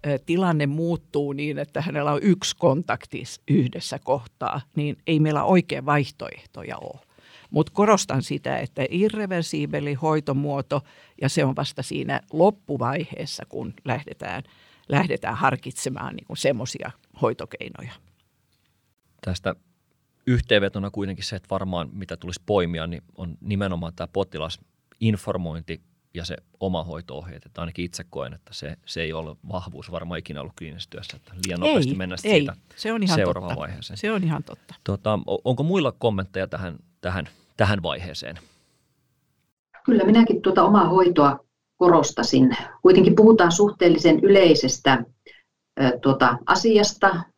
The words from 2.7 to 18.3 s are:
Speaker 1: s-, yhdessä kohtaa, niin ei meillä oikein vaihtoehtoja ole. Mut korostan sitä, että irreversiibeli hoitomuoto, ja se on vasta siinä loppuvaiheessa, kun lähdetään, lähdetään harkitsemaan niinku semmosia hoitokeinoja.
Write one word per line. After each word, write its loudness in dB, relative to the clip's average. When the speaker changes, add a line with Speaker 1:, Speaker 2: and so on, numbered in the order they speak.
Speaker 1:
s-, -18
yhdessä 0
kohtaa, -6
niin -4
ei 2
meillä 2
oikein 2
vaihtoehtoja -4
ole. -16
Mut 0
korostan 2
sitä, -6
että -6
irreversiibeli -4
hoitomuoto, -2
ja -2
se 0
on 0
vasta -6
siinä -6
loppuvaiheessa, -2
kun -10
lähdetään, -8
lähdetään -2
harkitsemaan -4
niinku -14
semmosia -4
hoitokeinoja. -6